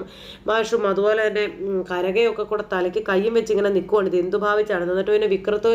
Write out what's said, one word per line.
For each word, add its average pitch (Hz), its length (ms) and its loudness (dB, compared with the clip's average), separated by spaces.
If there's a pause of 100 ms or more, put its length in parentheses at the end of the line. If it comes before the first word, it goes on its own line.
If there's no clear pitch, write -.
(460)
മാഷും 220 420 0
അതുപോലെ 202 360 2
തന്നെ, 208 220 0 (160)
ഉം, 190 220 -2
കനകയൊക്കെ 190 600 0
കൂടെ 208 260 -4
തലയ്ക്ക് 185 340 -2
കയ്യും 202 300 0
വെച്ച് 220 200 2
ഇങ്ങനെ 202 200 2
നിൽക്കുവാണ്, 190 340 2
ഇത് 175 100 0
എന്തു 180 200 0
ഭാവിച്ചാണ്. 208 480 0
എന്നിട്ട് 190 260 0
പിന്നെ 214 160 2
വിക്രത്തെ 208 460 0